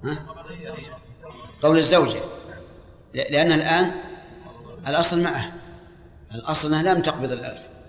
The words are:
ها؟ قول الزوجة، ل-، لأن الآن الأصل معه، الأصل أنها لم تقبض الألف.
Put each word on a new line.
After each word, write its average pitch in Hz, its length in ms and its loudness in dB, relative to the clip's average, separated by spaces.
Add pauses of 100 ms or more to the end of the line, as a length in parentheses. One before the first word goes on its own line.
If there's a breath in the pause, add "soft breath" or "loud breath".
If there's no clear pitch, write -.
ها؟ 151 220 -6 (1400)
قول 156 160 8
الزوجة، 151 420 4 (920)
ل-، 139 200 -2
لأن 160 180 6
الآن 165 400 4 (960)
الأصل 170 360 2
معه، 135 280 -2 (840)
الأصل 151 340 -4
أنها 156 260 4
لم 175 80 4
تقبض 131 300 0
الألف. 120 360 -8 (220)